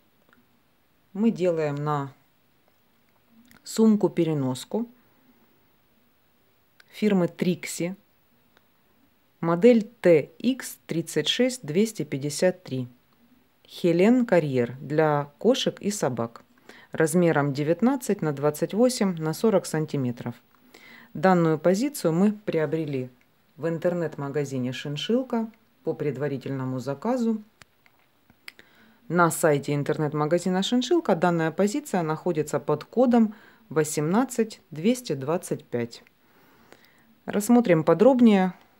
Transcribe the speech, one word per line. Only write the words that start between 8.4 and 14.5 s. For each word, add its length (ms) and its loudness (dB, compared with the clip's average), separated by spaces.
модель 420 6
Т 360 4
Икс 400 -6
тридцать 400 -4
шесть 380 -2
двести 380 -2
пятьдесят 600 -2
три. 240 -8
Хелен 580 4
Карьер 560 0